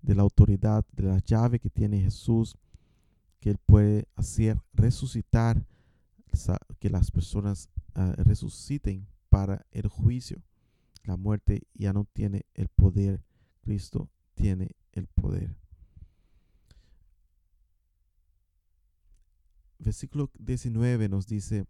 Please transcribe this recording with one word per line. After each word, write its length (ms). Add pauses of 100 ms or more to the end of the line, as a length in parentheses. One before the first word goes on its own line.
de 120
la 80
autoridad, 680
de 120
la 160
llave 400
que 120
tiene 280
Jesús, 560 (840)
que 100
él 160
puede 500
hacer 460 (120)
resucitar, 920 (680)
sa-, 280 (200)
que 120
las 180
personas, 600 (260)
ah, 220
resuciten 920 (220)
para 420
el 160
juicio. 560 (600)
La 140
muerte 560
ya 180
no 140
tiene 480
el 140
poder, 560 (380)
Cristo 500 (240)
tiene 400 (160)
el 160
poder. 500 (4000)
Versículo 580
diecinueve 720
nos 160
dice 440